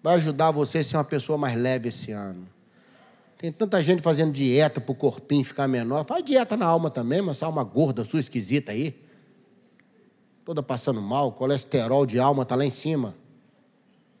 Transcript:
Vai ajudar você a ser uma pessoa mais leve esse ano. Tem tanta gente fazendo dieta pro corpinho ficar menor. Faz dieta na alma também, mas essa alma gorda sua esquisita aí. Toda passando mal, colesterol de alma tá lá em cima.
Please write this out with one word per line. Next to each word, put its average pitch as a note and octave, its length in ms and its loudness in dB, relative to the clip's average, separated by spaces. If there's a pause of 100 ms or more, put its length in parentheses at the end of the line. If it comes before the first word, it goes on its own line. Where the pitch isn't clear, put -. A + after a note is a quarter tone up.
Vai E3+ 120 4
ajudar D#3 380 2
você D3 260 0
a D3 60 0
ser E3 120 -2
uma D3 80 2
pessoa D3 320 -4
mais C3+ 180 -2
leve A#2+ 360 0
esse A2+ 220 -10
ano. F#2+ 360 -12 (880)
Tem E3 120 -4
tanta F#3+ 320 0
gente E3+ 180 4
fazendo D#3 300 2
dieta C#3 500 2
pro C3 140 -6
corpinho C#3 500 0
ficar C#3 220 -4
menor. C3 380 0
Faz E4 180 -2
dieta B3+ 340 0
na F#3 100 0
alma E3 220 2
também, C3 320 -2
mas E3 180 -4
essa D#3 80 -6
alma D#3 180 -2
gorda A#2+ 400 0
sua D3+ 160 -2
esquisita A#2+ 500 -4
aí. C#3 320 -6 (1400)
Toda D3+ 180 -4
passando B2 400 -4
mal, B2 300 0
colesterol C3+ 760 0
de A#2+ 140 0
alma C3+ 240 4
tá B2 100 -2
lá C3+ 100 2
em C3+ 60 0
cima. C3 460 -4 (1040)